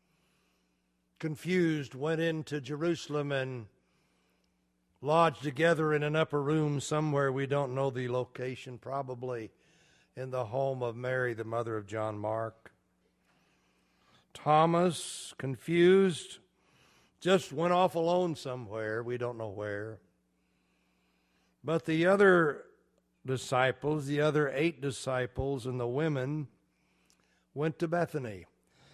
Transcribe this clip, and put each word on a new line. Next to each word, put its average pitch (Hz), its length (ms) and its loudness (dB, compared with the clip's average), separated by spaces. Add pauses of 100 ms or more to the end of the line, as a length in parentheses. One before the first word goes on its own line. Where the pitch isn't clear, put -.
(1200)
confused, 160 760 0
went 156 260 -2
into 160 400 -2
Jerusalem 147 720 -4
and 131 380 -4 (1300)
lodged 151 440 2
together 156 500 2
in 147 80 0
an 151 140 0
upper 151 260 0
room 147 380 0
somewhere. 143 500 0
We 135 160 -2
don't 135 300 -2
know 135 140 0
the 127 180 -4
location, 127 680 -6
probably 127 760 -8 (640)
in 131 140 -10
the 123 160 -2
home 131 360 -2
of 117 140 -4
Mary, 127 360 -2
the 110 120 -6
mother 113 320 -4
of 104 100 -6
John 107 320 -4
Mark. 110 540 -6 (1600)
Thomas, 165 1040 2
confused, 170 1000 4 (840)
just - 320 2
went 165 200 2
off 180 220 4
alone 170 400 2
somewhere. 110 680 -6
We 120 160 -4
don't 120 220 -6
know 110 100 -6
where. 104 520 -8 (1600)
But 160 220 -2
the 160 220 2
other 185 580 6 (600)
disciples, 131 840 0
the 143 140 0
other 151 340 2
eight 151 260 0
disciples 131 840 -4
and 127 140 -4
the 120 80 -2
women 143 580 -2 (1080)
went 156 260 -2
to 170 80 0
Bethany, 139 580 -4 (480)